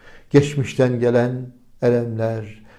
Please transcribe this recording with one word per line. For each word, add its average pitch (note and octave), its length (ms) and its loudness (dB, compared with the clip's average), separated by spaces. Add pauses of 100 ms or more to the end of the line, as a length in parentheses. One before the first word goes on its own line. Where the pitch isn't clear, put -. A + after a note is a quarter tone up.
(300)
Geçmişten C3 720 2
gelen B2 320 2 (500)
elemler, A2+ 840 -2 (140)